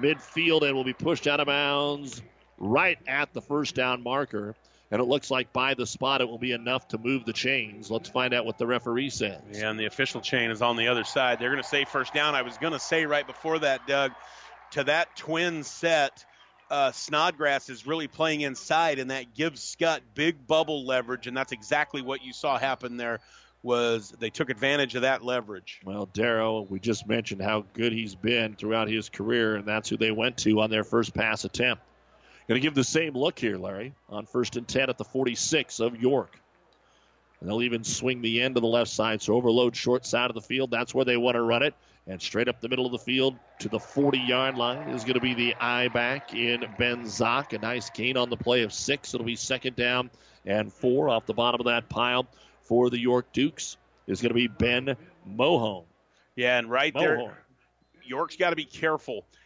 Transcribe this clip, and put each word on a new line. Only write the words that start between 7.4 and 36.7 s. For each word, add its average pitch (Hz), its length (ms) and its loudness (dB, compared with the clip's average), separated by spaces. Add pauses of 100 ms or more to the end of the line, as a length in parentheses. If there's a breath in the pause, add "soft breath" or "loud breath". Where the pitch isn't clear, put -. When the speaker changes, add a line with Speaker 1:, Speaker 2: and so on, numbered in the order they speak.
Speaker 1:
Let's 113 180 -4
find 127 240 0
out 120 140 0
what 117 100 -6
the 120 100 -2
referee 123 440 -2
says. 104 320 -4 (100)
Speaker 2:
Yeah, 107 160 -4
and 107 100 -4
the 110 60 -2
official 120 380 -4
chain 117 280 0
is 110 120 -2
on 120 140 4
the 117 120 2
other 120 160 2
side. 123 340 0
They're 120 120 -2
gonna 135 120 -2
say 143 220 0
first 135 300 -4
down. 147 200 2
I 135 60 2
was 120 160 -6
gonna 131 220 -2
say 165 260 0
right 147 220 0
before 160 320 -4
that, 135 280 0
Doug, 139 260 2 (580 loud breath)
to 143 140 -2
that 156 300 2
twin 165 480 -2
set – 151 600 0 (460 soft breath)
uh, 139 220 2
Snodgrass 151 760 0
is 117 180 -12
really 151 220 -2
playing 156 320 0
inside, 147 580 2
and 131 120 -4
that 127 240 -6
gives 151 420 -4
Skutt 160 240 2 (140)
big 147 320 -2
bubble 156 400 2
leverage, 127 400 0
and 127 100 -6
that's 135 160 -2
exactly 143 480 -2
what 131 240 -6
you 127 80 -14
saw 135 260 0
happen 127 380 -4
there, 117 240 -4 (420 loud breath)
was 120 560 0
they 110 120 -4
took 147 180 -4
advantage 131 460 0
of 123 80 0
that 127 200 2
leverage. 110 640 -6
Speaker 1:
Well, 98 300 -6
Darrow, 110 480 2
we 98 180 -6
just 107 260 -2
mentioned 110 360 -4
how 104 320 0
good 117 180 0
he's 110 220 -6
been 110 420 0
throughout 110 320 0
his 110 220 -4
career, 110 460 0
and 101 100 -6
that's 107 240 -2
who 110 80 -2
they 110 140 2
went 113 260 -2
to 107 220 4
on 110 100 4
their 107 140 0
first 117 280 0
pass 110 320 -2
attempt. 120 380 0 (640 soft breath)
Gonna 117 120 4
give 151 140 0
the 135 80 4
same 156 300 0
look 139 260 0
here, 101 200 -2
Larry, 98 340 -8 (160)
on 104 160 -8
first 123 320 -2
and 120 100 -6
ten 131 220 0
at 123 80 -2
the 104 80 -8
forty-six 131 760 -2
of 117 200 0
York. 123 400 2 (1000 soft breath)